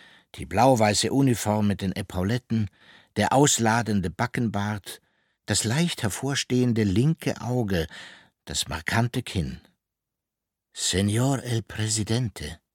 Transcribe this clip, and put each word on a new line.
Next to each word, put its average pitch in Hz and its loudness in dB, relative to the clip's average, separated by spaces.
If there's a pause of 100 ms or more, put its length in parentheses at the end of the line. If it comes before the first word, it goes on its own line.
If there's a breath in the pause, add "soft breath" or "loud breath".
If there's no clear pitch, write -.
(360 loud breath)
Die - -10
blau-weiße 110 4
Uniform 107 2
mit 98 0
den 95 -2
Epauletten, 104 -2 (460 soft breath)
der - 2
ausladende 110 4
Backenbart, 104 -4 (460)
das 107 0
leicht 151 0
hervorstehende 123 0
linke 123 2
Auge, 104 -2 (560 loud breath)
das - -6
markante 113 -2
Kinn. 69 -4 (1160)
„Señor 110 0
el 117 -2
Presidente“, 107 -4 (140)